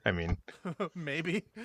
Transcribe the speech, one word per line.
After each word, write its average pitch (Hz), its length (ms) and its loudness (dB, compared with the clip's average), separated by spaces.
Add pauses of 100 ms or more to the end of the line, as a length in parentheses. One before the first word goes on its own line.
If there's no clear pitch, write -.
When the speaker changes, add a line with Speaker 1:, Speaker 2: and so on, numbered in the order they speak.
Speaker 1:
I 101 60 6
mean, 87 260 4 (260)
Speaker 2:
<laughs> 170 140 -4 (180)
Maybe. 165 480 -2 (220)